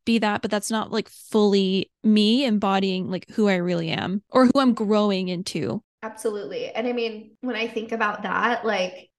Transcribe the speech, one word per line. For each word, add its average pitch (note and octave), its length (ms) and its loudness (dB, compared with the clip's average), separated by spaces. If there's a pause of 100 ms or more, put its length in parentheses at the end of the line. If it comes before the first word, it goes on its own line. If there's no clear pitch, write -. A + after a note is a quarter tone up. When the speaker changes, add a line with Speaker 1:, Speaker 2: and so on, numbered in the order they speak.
Speaker 1:
be A3+ 120 2
that, G#3 240 0
but G3+ 80 -6
that's G#3 200 -2
not, A3 200 -4
like, A3 180 -4
fully G3 840 2 (120)
me G#3+ 420 4
embodying, G3 640 0
like, F3+ 200 -8
who G#3 180 2
I F#3+ 80 4
really F3 340 -2
am F#3 400 -4
or B3+ 160 6
who B3+ 120 4
I'm B3+ 160 4
growing G3+ 540 2
into." F3+ 540 -4 (200)
Speaker 2:
Absolutely. G#3 680 -8
And A#3 180 -4
I B3 40 -2
mean, A3+ 500 -6
when B3 140 -4
I A3+ 120 -4
think A3+ 240 -6
about G#3 320 -2
that, G#3 420 -2
like, F#3 520 -4